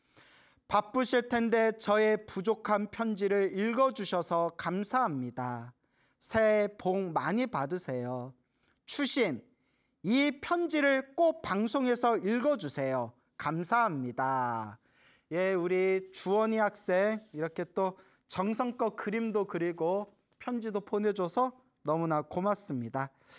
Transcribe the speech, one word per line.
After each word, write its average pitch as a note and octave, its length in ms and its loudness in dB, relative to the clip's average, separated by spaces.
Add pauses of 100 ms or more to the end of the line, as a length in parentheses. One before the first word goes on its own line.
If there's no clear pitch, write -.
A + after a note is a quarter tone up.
(680)
바쁘실 A#3+ 600 2
텐데 A3+ 440 2
저의 G#3+ 520 2
부족한 G#3 680 -2
편지를 G3+ 680 0
읽어주셔서 G3 1000 0
감사합니다. C3 1160 -4 (480)
새해 G#3+ 460 4 (100)
복 F#3 340 0
많이 E3+ 360 0
받으세요. C3 840 -4 (540)
추신, A3+ 560 0 (640)
이 C#4 360 2
편지를 D4 760 0
꼭 E4 260 2
방송에서 A#3+ 760 2
읽어주세요. D3+ 960 0 (240)
감사합니다. C3 1400 0 (540)
예, F#3 220 2
우리 F#3 580 0
주원이 A3 460 0
학생 G#3 720 0
이렇게 D#3+ 320 -4 (100)
또 F#3 240 -2 (300)
정성껏 A3 680 -2
그림도 G#3+ 520 -2
그리고 F3 680 -2 (240)
편지도 A3 420 -4
보내줘서 G#3 680 0 (320)
너무나 D#3+ 400 0
고맙습니다. C#3 880 -2 (280)